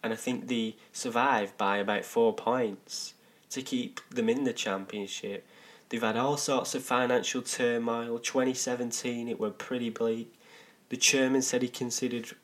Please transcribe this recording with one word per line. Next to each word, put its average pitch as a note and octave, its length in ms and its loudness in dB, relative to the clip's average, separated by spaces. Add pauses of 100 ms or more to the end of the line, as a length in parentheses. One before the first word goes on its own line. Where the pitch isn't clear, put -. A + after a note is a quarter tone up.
and A2+ 100 -4
I A2+ 40 -2
think B2 320 -4
they A2+ 280 0 (160)
survived A#2 640 0
by G2+ 200 2
about G2+ 260 0
four A2+ 300 4
points A#2 800 -2 (380)
to C3 100 -4
keep B2+ 480 -4
them A#2+ 180 0
in C3 160 2
the B2 100 0
Championship. G2 920 -6 (440)
They've A2+ 120 -2
had A2 160 2
all C#3 200 2
sorts C3+ 360 0
of B2+ 100 -4
financial B2 600 2
turmoil. A#2 720 0
Twenty B2+ 380 0
seventeen, A#2+ 720 -2
it A2+ 120 -4
were G#2 120 0
pretty A#2+ 400 -4
bleak. A2+ 420 -2 (560)
The B2+ 80 -4
chairman C3 460 4
said B2 180 2
he B2 60 0
considered A#2+ 640 -4 (120)